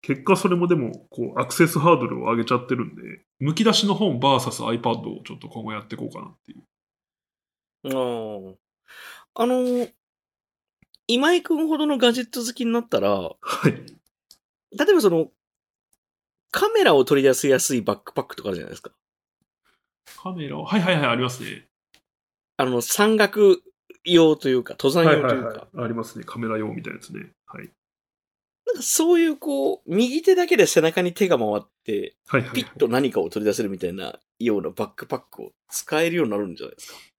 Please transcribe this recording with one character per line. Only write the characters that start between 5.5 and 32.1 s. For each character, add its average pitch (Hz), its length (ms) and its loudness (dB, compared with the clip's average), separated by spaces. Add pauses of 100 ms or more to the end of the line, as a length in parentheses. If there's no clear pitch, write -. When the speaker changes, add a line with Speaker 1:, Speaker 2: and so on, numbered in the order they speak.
Speaker 1:
後 110 80 -10
や 107 80 -10
っ 110 60 -16
て 113 100 -14
い - 20 -18
こ 117 140 -10
う - 20 -20
か - 60 -16
な - 80 -16
っ - 80 -20 (100)
て - 60 -20
い - 60 -20
う。 - 60 -20 (1200)
Speaker 2:
あ 135 40 -8
ー。 110 680 -6 (800)
あ 226 100 0
の、 247 420 0 (1200)
今 269 260 2
井 349 80 2
君 320 260 -2
ほ 311 100 -2
ど 302 80 0
の 294 120 0
ガ 240 140 4
ジ 254 100 -2
ェ 240 40 -6
ッ - 40 -20
ト 240 120 -10
好 233 120 -8
き 240 120 -6
に 233 80 0
な 233 80 0
っ 233 80 -16
た 117 100 0
ら、 98 180 2
Speaker 1:
は 87 220 -8 (300)
い。 - 20 2 (1040)
Speaker 2:
例 403 140 2
え - 20 8
ば 349 80 6
そ 202 80 6
の、 165 220 0 (1200)
カ - 180 0
メ 440 140 2
ラ 180 120 6
を 135 100 6
取 139 160 2
り 135 60 6
出 131 60 6
し 147 140 0
や 131 140 4
す - 140 -2
い 117 60 0
バ 101 140 -2
ッ - 40 -20
ク - 140 -20
パ 139 100 -4
ッ - 20 -10
ク - 100 -18
と - 80 -16
か 104 60 -6
あ - 20 -4
る 87 60 -6
じ 80 40 -10
ゃ - 40 -12
な - 40 -16
い - 20 -14
で - 40 -14
す - 60 -20
か。 - 100 -20 (1300)
Speaker 1:
カ 185 120 -12
メ 151 160 -10
ラ 147 100 -8
を、 - 60 -10
は 220 120 0
い 190 40 4
は 180 100 2
い 175 60 4
は 147 60 2
い、 - 40 2
あ 117 80 2
り 123 80 0
ま 127 60 -2
す - 140 -10
ね。 107 220 -12 (920)
Speaker 2:
あ 131 80 2
の、 123 160 0
山 214 340 2
岳 202 480 6 (400)
用 165 320 6
と 139 140 -4
い 131 40 2
う 123 100 0
か、 - 140 -12
登 139 160 0
山 170 120 4
用 156 60 6 (180)
と 117 40 2
い 131 60 -2
う 123 40 -8
か。 - 20 -8
Speaker 1:
は - 0 -
い - 0 -
は 110 80 -8
い - 40 -14
は - 60 -16
い。 - 40 -20 (180)
あ - 20 -4
り 117 60 -4
ま 113 100 -6
す - 160 -14
ね。 - 60 -16
カ - 140 -14
メ 113 100 -6
ラ 110 80 -4
用 107 160 -4
み - 100 -10
た - 60 -10
い - 40 -12
な - 60 -16
や - 60 -20
つ - 60 -20
ね。 - 200 -16 (140)
は - 160 -18
い。 - 80 -20 (960)
Speaker 2:
な 480 80 -2
ん - 40 -2
か 262 40 -10
そ 330 340 2
う 339 40 4
い 330 60 4
う 311 100 -2
こ 277 380 -4
う、 - 120 -10
右 247 360 0
手 370 140 6
だ 359 120 2
け 359 80 2
で 185 120 6
背 - 120 4
中 160 220 2
に 175 120 -2
手 202 140 0
が 156 100 4
回 110 100 0 (100)
っ 104 40 -4 (220)
て、 101 320 -6 (120)